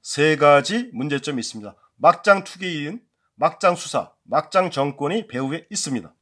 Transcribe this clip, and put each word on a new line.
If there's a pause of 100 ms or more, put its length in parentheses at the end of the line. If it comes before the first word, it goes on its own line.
세
가지
문제점이
있습니다. (220)
막장
투기인, (300)
막장
수사,
막장
정권이
배후에
있습니다.